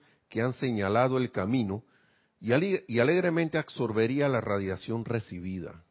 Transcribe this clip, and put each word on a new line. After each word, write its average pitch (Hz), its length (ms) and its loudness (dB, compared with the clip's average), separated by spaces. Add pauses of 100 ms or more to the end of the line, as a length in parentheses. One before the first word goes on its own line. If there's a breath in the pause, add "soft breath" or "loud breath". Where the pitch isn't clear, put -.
(300 soft breath)
que 110 120 -2
han 123 120 2
señalado 120 640 2
el 127 140 -2
camino 107 520 -2 (560 soft breath)
y 110 140 -2
ale-, 185 340 0
y 117 120 0
alegremente 165 580 2
absorbería 127 720 0
la 120 120 0
radiación 101 640 -2
recibida. 92 880 -6